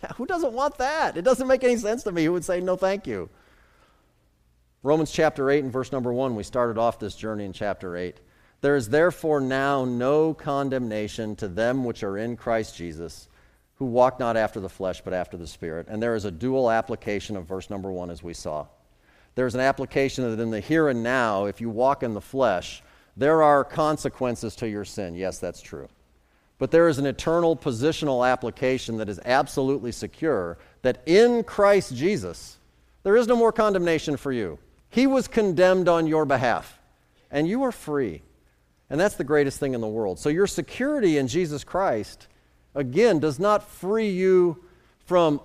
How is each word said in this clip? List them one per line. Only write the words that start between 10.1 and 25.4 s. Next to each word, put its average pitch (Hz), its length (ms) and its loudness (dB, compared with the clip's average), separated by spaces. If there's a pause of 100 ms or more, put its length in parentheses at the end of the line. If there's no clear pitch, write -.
condemnation 117 1040 -4
to 107 100 -8
them 117 360 -2
which 117 200 -6
are 98 140 -4
in 113 200 -6
Christ 113 380 -2
Jesus, 85 520 -12 (480)
who 135 100 -6
walk 123 340 4
not 117 180 0
after 110 220 -2
the 92 100 -8
flesh, 92 340 -6
but 95 100 -8
after 90 240 -6
the 85 100 -12
Spirit." 85 420 -10
And 107 120 -6
there 117 140 0
is 101 100 -4
a 101 60 -4
dual 123 380 0
application 110 640 -2
of 90 100 -10
verse 92 260 -10
number 98 200 -8
one, 90 200 -8
as 80 100 -14
we 87 140 -12
saw. 76 320 -8 (640)
There's 123 220 -2
an 127 60 -2
application 135 680 0
that 110 120 -4
in 113 100 -2
the 110 80 -4
here 156 300 2
and 120 120 0
now, 113 440 0
if 101 140 -6
you 117 120 -6
walk 127 320 0
in 117 100 -4
the 101 80 -6
flesh, 107 640 -2 (340)
there 151 240 4
are 147 220 6
consequences 131 920 -4
to 117 120 -6
your 104 160 -6
sin. 90 300 -8
Yes, 90 240 -6
that's 87 220 -8